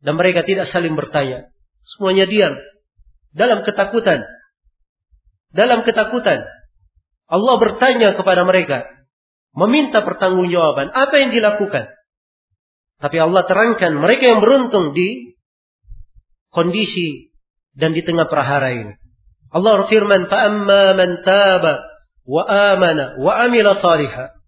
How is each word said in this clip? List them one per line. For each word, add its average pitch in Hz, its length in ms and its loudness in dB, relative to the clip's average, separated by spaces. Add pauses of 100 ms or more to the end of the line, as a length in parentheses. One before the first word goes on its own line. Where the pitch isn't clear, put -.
Dan 156 160 -4
mereka 175 240 0
tidak 190 320 -4
saling 165 240 -2
bertanya. 131 500 -6 (380)
Semuanya 190 400 0
diam. 185 320 0 (760)
Dalam 208 300 0
ketakutan. 202 640 -2 (1300)
Dalam 226 320 0
ketakutan. 220 560 -2 (880)
Allah 226 320 0
bertanya 226 560 2
kepada 180 240 0
mereka. 180 420 0 (720)
Meminta 240 480 0
pertanggungjawaban. 175 880 -2
Apa 277 300 0
yang 262 80 0
dilakukan? 208 560 -2 (1160)
Tapi 151 160 -4
Allah 175 280 2
terangkan 196 520 0
mereka 240 320 2
yang 220 160 4
beruntung 226 480 0
di 214 440 -6 (1120)
kondisi 170 840 -4 (400)
dan 156 240 -2
di 165 80 -6
tengah 165 240 0
prahara 139 440 -2
ini. 107 200 -10 (560)
Allah 196 360 2
berfirman, 202 440 2
"Fa 196 200 2
amma 196 440 4
man 180 320 0
taba 185 560 2 (440)
wa 143 200 -2
amana 185 720 0
wa 180 240 0
amila 233 400 4
saliha 147 560 -2 (100)